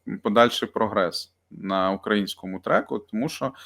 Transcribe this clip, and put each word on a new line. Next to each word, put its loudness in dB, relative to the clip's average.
подальший 4
прогрес -2
на 0
українському -2
треку, 0
тому -4
що, -6